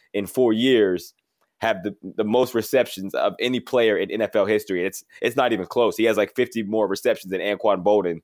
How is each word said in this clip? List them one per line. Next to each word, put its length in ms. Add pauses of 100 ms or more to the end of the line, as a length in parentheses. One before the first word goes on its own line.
(140)
in 140
four 260
years 600 (460)
have 220
the, 140 (200)
the 80
most 300
receptions 640
of 240
any 200
player 380
in 140
N 100
F 140
L 100
history. 400
It's, 180 (200)
it's 120
not 180
even 120
close. 320
He 60
has, 120
like, 200
fifty 280
more 240
receptions 440
than 100
Anquan 420
Boldin, 400